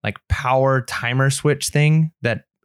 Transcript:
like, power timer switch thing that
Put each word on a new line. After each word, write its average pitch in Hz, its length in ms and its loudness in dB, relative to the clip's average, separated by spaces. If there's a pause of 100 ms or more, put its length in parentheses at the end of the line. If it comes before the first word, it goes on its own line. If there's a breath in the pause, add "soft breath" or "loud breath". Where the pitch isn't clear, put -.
like, 107 140 -6 (140)
power 131 500 0
timer 123 480 -2
switch 143 400 -2
thing 156 440 2 (100)
that 117 240 -4 (180)